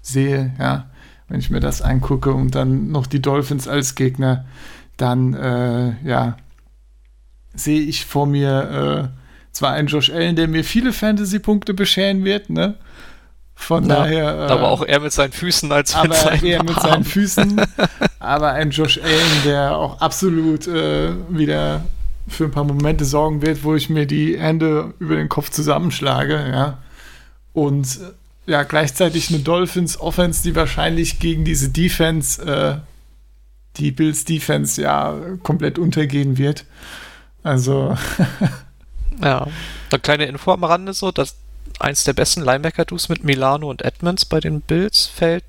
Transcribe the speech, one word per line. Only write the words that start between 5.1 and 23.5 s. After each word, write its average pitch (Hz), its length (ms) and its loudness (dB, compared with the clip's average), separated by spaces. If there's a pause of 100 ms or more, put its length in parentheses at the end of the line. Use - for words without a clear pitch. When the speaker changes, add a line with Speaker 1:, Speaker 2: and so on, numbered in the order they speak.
Speaker 1:
äh, 123 600 0 (140)
ja, 120 300 0 (1160)
sehe 151 260 2
ich 151 240 -4
vor 143 220 0
mir, 139 840 0
äh, - 60 -16 (340)
zwar 135 220 -2
einen 147 140 0
Josh 147 240 0
Allen, 170 240 0
der 165 120 4
mir 160 160 0
viele 240 300 0
Fantasy-Punkte 208 800 0
bescheren 196 500 2
wird, 196 280 -2
ne? 170 240 0 (800)
Von 165 320 0
Speaker 2:
Ja, 143 100 6
Speaker 1:
daher, 151 280 2
äh, 151 260 -2
Speaker 2:
aber - 180 4
auch - 140 2
eher 143 180 2
mit 147 100 -4
seinen 139 220 0
Füßen 170 380 -2
als 143 240 2
mit 160 100 6
Speaker 1:
aber 165 100 2
Speaker 2:
seinen 156 300 4
Speaker 1:
eher 170 180 2
mit 165 140 0
Speaker 2:
Armen. - 140 2
Speaker 1:
seinen 156 120 4
Füßen. 202 580 2 (300)
Speaker 2:
<laughs> - 280 -4
Speaker 1:
Aber 143 340 0
ein 151 180 0
Josh 151 280 0
Allen, 160 460 2
der 143 320 2
auch 156 240 -4
absolut, 160 680 0
äh, 156 440 0 (180)
wieder 151 540 0 (440)
für - 180 -2
ein 147 60 -2
paar 147 120 0
Momente 147 420 2
sorgen 147 380 2
wird, 151 200 0